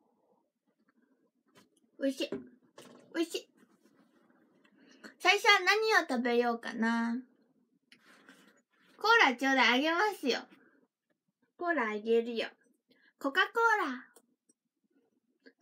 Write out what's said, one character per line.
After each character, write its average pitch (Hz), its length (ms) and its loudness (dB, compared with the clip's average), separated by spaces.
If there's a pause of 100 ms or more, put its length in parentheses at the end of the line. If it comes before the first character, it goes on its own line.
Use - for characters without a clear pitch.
(2000)
美 277 100 -2
味 269 100 -6
し - 60 -4
い。 - 60 -10 (840)
美 339 80 -2
味 - 80 -6
し - 60 -16
い。 - 120 -12 (1700)
最 392 200 2
初 453 80 -2
は 403 140 6
何 403 440 2
を - 20 -20
食 247 160 -4
べ 240 140 0
よ 240 200 0
う - 20 -10
か 226 160 -12
な。 233 420 -2 (1800)
コ 415 80 -2
ー 320 220 6
ラ 247 60 -2
ち 269 120 -2
ょ 269 40 2
う - 20 2
だ 240 200 4
い。 254 40 2
あ - 20 0
げ 320 100 0
ま 349 100 0 (200)
す 277 80 -4
よ。 - 120 -2 (1160)
コ 349 120 -8
ー 339 40 0
ラ 226 200 -2
あ - 40 -6
げ 226 240 0
る 233 160 -6
よ。 208 120 -6 (720)
コ 277 120 -4
カ・ 370 140 0
コ - 60 -14 (280)
ー 330 60 -2
ラ。 254 180 -8 (1600)